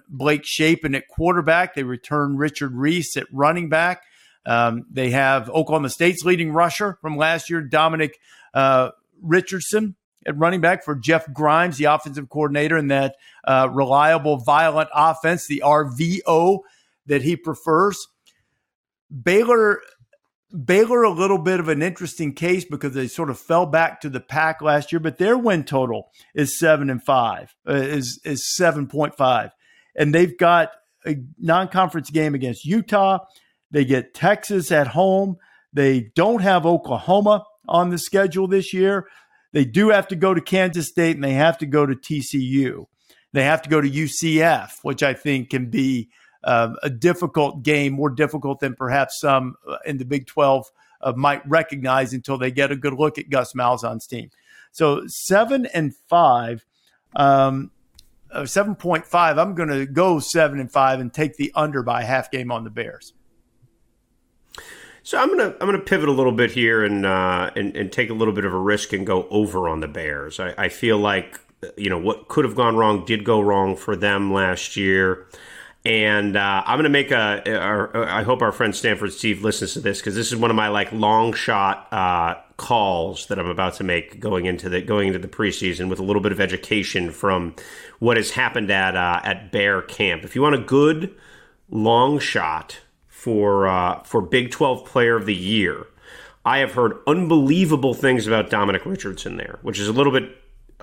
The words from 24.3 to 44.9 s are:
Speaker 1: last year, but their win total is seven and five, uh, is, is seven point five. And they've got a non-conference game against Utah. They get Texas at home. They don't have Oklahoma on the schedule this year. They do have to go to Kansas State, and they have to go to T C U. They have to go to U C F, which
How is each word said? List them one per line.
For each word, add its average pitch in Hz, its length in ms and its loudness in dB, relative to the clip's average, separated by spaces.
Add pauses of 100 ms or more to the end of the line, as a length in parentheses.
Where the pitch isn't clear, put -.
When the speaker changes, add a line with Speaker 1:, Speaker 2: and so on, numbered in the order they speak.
Speaker 1:
last 147 300 0
year, 170 80 0
but 170 180 -4
their 214 180 2
win 214 280 0
total 131 460 -4 (240)
is 147 240 -2
seven 156 300 4
and 127 140 -4
five, 117 520 0 (140)
uh, - 60 0
is, 135 500 -4
is 147 300 -6
seven 160 320 0
point 147 300 -4
five. 120 340 2 (460)
And 147 180 2
they've 170 240 4
got 170 320 4 (360)
a 156 100 -4 (220)
non-conference 180 720 0
game 151 240 0
against 127 300 -6
Utah. 196 540 0 (520)
They 143 140 2
get 127 300 0
Texas 196 580 0
at 147 160 4
home. 190 480 0 (360)
They 135 420 0
don't 208 280 2
have 180 220 4
Oklahoma 175 800 2 (220)
on 175 240 2
the 175 80 -2
schedule 190 480 0
this 185 260 0
year. 190 340 0 (460)
They 143 140 2
do 190 240 4
have 196 180 4
to 196 80 -8
go 185 160 2
to 170 80 0
Kansas 175 480 0
State, 165 280 0
and 143 80 -6
they 139 100 0
have 160 240 4
to 156 80 -8
go 147 180 2
to 135 100 0
T 143 280 -6
C 139 160 -4
U. 127 500 -2 (460)
They 139 100 2
have 156 180 2
to 143 60 -10
go 156 120 4
to 139 80 2
U 143 200 -2
C 156 320 0
F, 160 420 0
which 139 200 -6